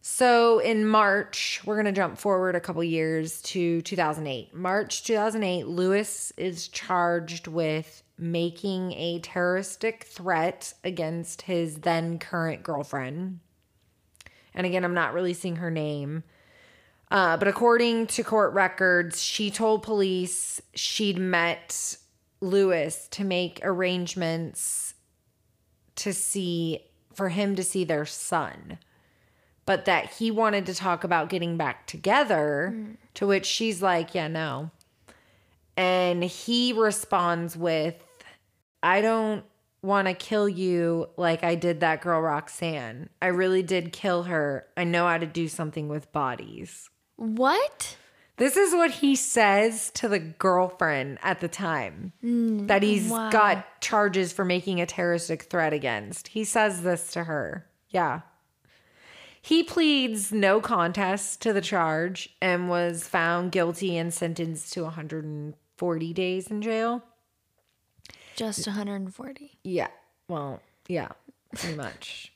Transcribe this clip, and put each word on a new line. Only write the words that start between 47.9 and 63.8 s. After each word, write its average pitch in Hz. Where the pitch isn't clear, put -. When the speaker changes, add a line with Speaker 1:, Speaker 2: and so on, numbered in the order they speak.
Speaker 1:
This 277
is 381
what 339
he 277
says 220
to -
the 202
girlfriend 165
at 190
the 175
time 151
Speaker 2:
Mm, 226
Speaker 1:
that 202
he's 208
Speaker 2:
wow. 226
Speaker 1:
got 208
charges 196
for 202
making 180
a 175
terroristic 170
threat 160
against. 120
He 220
says 202
this 175
to 170
her. 147
Yeah. 160
He 330
pleads 269
no 208
contest 196
to 226
the 196
charge 170
and 180
was 175
found 175
guilty 175